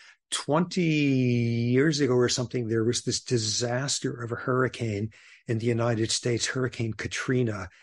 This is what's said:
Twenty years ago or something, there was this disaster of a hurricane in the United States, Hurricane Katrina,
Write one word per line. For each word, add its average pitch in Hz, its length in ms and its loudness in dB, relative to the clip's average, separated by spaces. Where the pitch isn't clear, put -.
Twenty 180 500 0
years 131 1200 2
ago 127 120 2
or 123 160 4
something, 117 380 -2
there 113 160 2
was 120 180 0
this - 200 -2
disaster 120 1000 -2
of 117 100 -6
a 120 40 -6
hurricane 117 720 0
in 117 100 0
the 110 80 -2
United 117 460 2
States, 120 340 -2
Hurricane 120 480 -4
Katrina, 110 760 -2